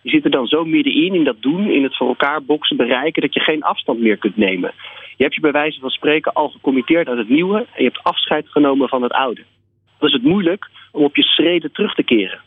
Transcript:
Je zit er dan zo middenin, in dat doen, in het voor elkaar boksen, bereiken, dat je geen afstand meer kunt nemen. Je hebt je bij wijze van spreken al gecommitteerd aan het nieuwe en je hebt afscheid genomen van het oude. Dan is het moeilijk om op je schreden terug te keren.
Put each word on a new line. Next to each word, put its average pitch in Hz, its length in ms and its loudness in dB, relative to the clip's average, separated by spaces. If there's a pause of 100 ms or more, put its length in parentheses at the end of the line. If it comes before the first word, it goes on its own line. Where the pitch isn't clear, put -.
Je 131 80 -12
zit 147 160 0
er 147 60 2
dan 135 160 0
zo 160 180 0
middenin, 156 500 0
in 165 80 4
dat 117 180 -2
doen, 175 300 0
in 143 120 2
het 131 140 -4
voor - 100 0
elkaar 143 360 -2
boksen, 147 340 -2
bereiken, 131 440 0
dat 135 120 -2
je - 60 -2
geen 156 240 -2
afstand 143 360 -4
meer 110 180 2
kunt 101 200 -4
nemen. 92 340 -2 (460)
Je - 60 0
hebt - 120 -2
je 147 60 -6
bij 151 100 2
wijze 147 280 -2
van 131 100 -8
spreken 151 440 0
al 147 160 0
gecommitteerd 143 600 0
aan 123 80 -2
het 110 120 -4
nieuwe 180 280 2
en 208 260 -4
je - 0 -
hebt - 200 -2
afscheid 160 460 -2
genomen 139 400 2
van 127 140 -2
het 123 80 -2
oude. 123 320 -2 (560)
Dan 151 80 2
is 147 60 2
het 120 100 0
moeilijk 180 460 2 (220)
om 147 120 0
op 143 120 2
je 139 80 4
schreden 160 480 2
terug 208 240 -4
te 139 80 0
keren. 95 440 0